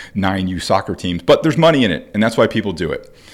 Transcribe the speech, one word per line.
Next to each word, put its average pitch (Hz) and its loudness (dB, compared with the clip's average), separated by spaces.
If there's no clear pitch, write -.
nine 95 -2
U 92 -4
soccer 98 0
teams, 87 -4
but - 4
there's 151 0
money 160 4
in 98 2
it, 73 -6
and 104 0
that's 110 0
why 113 4
people 104 -2
do 80 -4
it. - -12